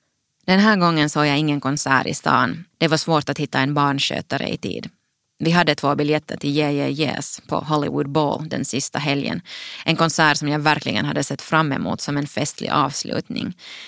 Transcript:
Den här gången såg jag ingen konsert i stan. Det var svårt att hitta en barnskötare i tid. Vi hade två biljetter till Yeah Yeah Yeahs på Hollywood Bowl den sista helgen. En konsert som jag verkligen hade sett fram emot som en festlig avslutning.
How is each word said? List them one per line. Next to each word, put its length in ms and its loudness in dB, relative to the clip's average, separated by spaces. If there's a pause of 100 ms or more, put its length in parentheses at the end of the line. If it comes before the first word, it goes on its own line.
(460)
Den 140 4
här 160 6
gången 340 4
såg 160 2
jag 120 2
ingen 240 0
konsert 460 2
i 60 -2
stan. 520 2 (120)
Det 100 4
var 100 2
svårt 320 0
att 80 -4
hitta 220 -2
en 140 0
barnskötare 760 -2
i 80 -4
tid. 320 -8 (520)
Vi 100 2
hade 240 4
två 200 0
biljetter 420 0
till 200 -2
Yeah 160 2
Yeah 180 0
Yeahs 560 -4
på 80 -2
Hollywood 540 -2
Bowl 400 0
den 160 -4
sista 340 -4
helgen. 420 -2 (440)
En 100 2
konsert 420 4
som 120 -4
jag 100 0
verkligen 460 0
hade 180 -2
sett 180 -6
fram 300 2
emot 300 -4
som 160 -2
en 100 -4
festlig 420 -4
avslutning. 880 -4 (300)